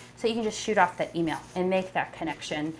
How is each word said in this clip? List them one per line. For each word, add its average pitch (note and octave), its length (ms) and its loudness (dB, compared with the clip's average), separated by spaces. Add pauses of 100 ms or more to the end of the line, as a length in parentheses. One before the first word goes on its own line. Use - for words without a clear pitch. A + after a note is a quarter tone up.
(160)
so A#3+ 120 0
you A3+ 60 2
can A#3 100 0
just G#3+ 160 -2
shoot G#3 180 2
off F3+ 200 6
that - 180 -2
email D#3 220 0 (180)
and F#3 120 2
make F#3 260 0
that - 180 -2
connection. D3+ 680 -4